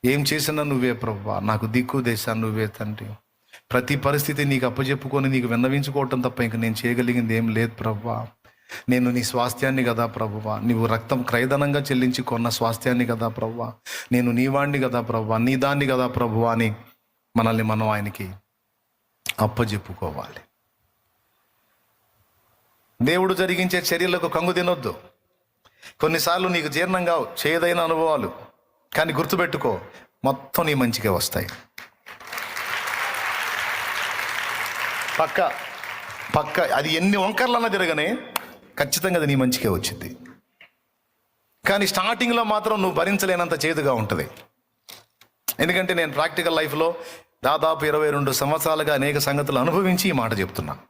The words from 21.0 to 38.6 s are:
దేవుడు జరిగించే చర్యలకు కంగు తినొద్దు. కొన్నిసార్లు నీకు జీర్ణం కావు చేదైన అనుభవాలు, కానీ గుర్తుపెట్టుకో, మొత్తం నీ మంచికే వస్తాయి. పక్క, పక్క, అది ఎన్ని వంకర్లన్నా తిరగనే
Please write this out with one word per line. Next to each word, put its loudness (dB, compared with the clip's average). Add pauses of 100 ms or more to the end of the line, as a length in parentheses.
దేవుడు 4
జరిగించే 2
చర్యలకు 0
కంగు 0
తినొద్దు. 0 (1040)
కొన్నిసార్లు 2
నీకు 0
జీర్ణం 0
కావు 2 (200)
చేదైన 2
అనుభవాలు, 0 (640)
కానీ 2
గుర్తుపెట్టుకో, 0 (440)
మొత్తం 0
నీ 2
మంచికే 0
వస్తాయి. 0 (3750)
పక్క, 2 (840)
పక్క, 0
అది 2
ఎన్ని 2
వంకర్లన్నా 2
తిరగనే 0 (600)